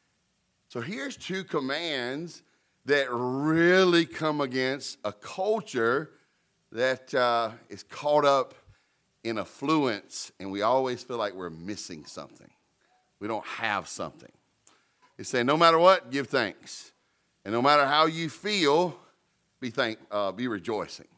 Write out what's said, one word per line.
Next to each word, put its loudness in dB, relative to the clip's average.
So -10
here's -10
two -8
commands -6
that 2
really 4
come -2
against -4
a -4
culture -2
that, -2
uh, 2
is -16
caught 0
up 2
in -4
affluence, -2
and -10
we -4
always 0
feel -10
like -4
we're -10
missing -12
something. -18
We -10
don't -6
have -4
something. -12
It's -14
saying, 0
"No 2
matter 6
what, 4
give -4
thanks. -6
And -8
no 0
matter 6
how 2
you -4
feel, 0
be -10
thank-, -2
uh, -2
be -6
rejoicing." -6